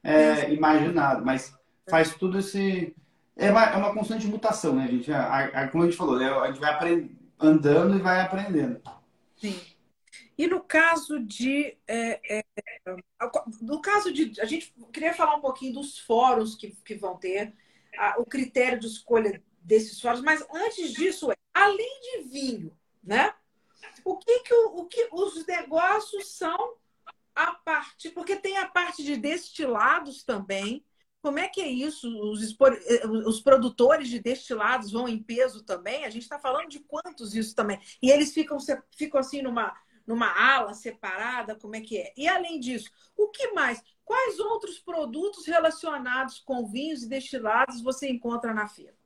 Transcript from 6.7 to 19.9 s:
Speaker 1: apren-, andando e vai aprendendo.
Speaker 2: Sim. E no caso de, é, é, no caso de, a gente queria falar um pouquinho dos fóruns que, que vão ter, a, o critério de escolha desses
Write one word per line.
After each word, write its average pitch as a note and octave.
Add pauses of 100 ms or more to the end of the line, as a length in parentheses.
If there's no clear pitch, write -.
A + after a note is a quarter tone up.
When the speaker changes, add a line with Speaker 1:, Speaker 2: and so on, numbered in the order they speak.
Speaker 1:
apren-, E3 (280)
andando D#3
e F3+
vai F#3
aprendendo. F#3 (540)
Speaker 2:
Sim. F#3+ (800)
E E4
no F4+
caso D#4
de, C4 (100)
é, A3+
é, - (1200)
no D4
caso G4+
de, C4
a A3
gente D#4+ (180)
queria E4
falar D#4
um D4+
pouquinho C4
dos C#4+
fóruns A3+
que, -
que G#3+
vão F#3
ter, G3 (440)
a, G#3
o A#3+
critério B3+
de A3+
escolha A3 (200)
desses A3